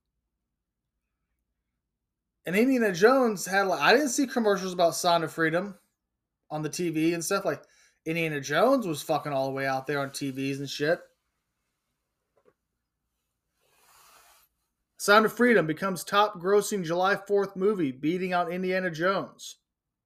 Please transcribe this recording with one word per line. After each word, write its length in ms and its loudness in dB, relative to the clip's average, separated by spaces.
And 100 -4
Indiana 360 2
Jones 540 4
had, 220 0
like, 120 -2
I 140 6
didn't 160 4
see 180 0
commercials 460 0
about 200 2
Sound 300 2
of 80 -4
Freedom 440 -2
on 100 -6
the 80 -6
T 200 -4
V 260 0
and 100 -6
stuff. 180 -2
Like, 200 -4
Indiana 340 -4
Jones 460 2
was 160 -4
fucking 320 -4
all 140 -2
the 60 -6
way 120 -4
out 220 -4
there 120 -2
on 120 -6
T 180 -8
Vs 300 -6
and 100 -10
shit. 300 -2
Sound 280 6
of 80 -2
Freedom 320 4
becomes 380 -4
top 360 0
grossing 440 0
July 320 0
fourth 400 -2
movie, 360 0
beating 420 -4
out 180 -2
Indiana 400 -4
Jones. 680 -6